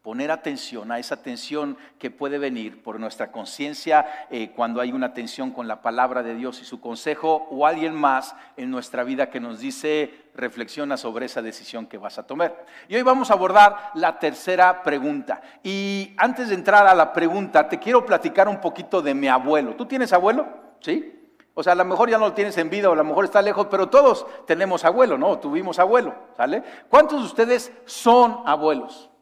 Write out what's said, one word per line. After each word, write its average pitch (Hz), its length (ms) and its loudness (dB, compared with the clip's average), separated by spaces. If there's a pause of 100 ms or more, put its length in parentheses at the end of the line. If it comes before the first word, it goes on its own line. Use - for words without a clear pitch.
Poner 123 300 -8
atención 127 600 -10
a 120 80 -6
esa 123 240 -10
tensión 143 540 -8 (220)
que 127 120 -10
puede 143 280 -8
venir 117 440 -8
por 110 160 -12
nuestra 110 320 -10
conciencia, 147 760 -2 (240)
eh, 113 260 -10
cuando 117 240 -4
hay 123 120 -4
una 127 200 -6
tensión 123 380 -12
con 123 180 -14
la 107 140 -10
palabra 123 400 -2
de 117 120 -8
Dios 123 280 -10
y - 20 -20
su - 160 -16
consejo, 151 720 -4
o 139 160 0
alguien 160 280 -2
más 135 400 0 (220)
en 127 140 -8
nuestra 127 340 -6
vida 131 240 -4
que 127 120 -10
nos 117 180 -12
dice, 143 520 -4 (240)
"Reflexiona 127 640 -8
sobre 120 300 -8
esa 120 160 -8
decisión 113 440 -12
que 110 120 -18
vas 101 180 -14
a 110 100 -16
tomar". 156 380 -6 (240)
Y 190 60 -12
hoy 247 80 0
vamos 254 280 2
a 220 40 6
abordar 202 640 6
la 165 220 0
tercera 180 640 2
pregunta. 143 600 -4 (200)
Y 196 540 -6
antes 247 320 0
de 202 60 0
entrar 202 320 6
a 190 80 10
la 160 180 4
pregunta, 170 560 2
te 175 100 -4
quiero 247 280 2
platicar 190 420 2
un 202 140 -6
poquito 175 400 -4
de 143 100 -2
mi 139 160 -2
abuelo. 131 460 0
¿Tú 240 100 -10
tienes 247 300 -4
abuelo? 220 320 2 (340)
¿Sí? - 320 -6 (400)
O 170 100 -8
sea, 180 120 4
a - 20 -4
lo 180 80 2
mejor 190 240 2
ya 226 80 2
no 220 120 2
lo 185 40 -4
tienes 202 240 -2
en 165 140 -2
vida, 202 180 2
o 175 40 6
a 165 40 2
lo 151 80 2
mejor 156 220 0
está 208 160 4
lejos, 202 280 0
pero 190 200 0
todos 269 340 6 (220)
tenemos 175 400 0
abuelo, 202 320 2
¿no? - 200 0
Tuvimos 160 400 -6
abuelo, 196 360 2 (200)
¿sale? 143 280 -2 (260)
¿Cuántos 294 320 6
de 226 60 -6
ustedes 233 460 0 (120)
son 233 600 4
abuelos? 151 640 -2 (120)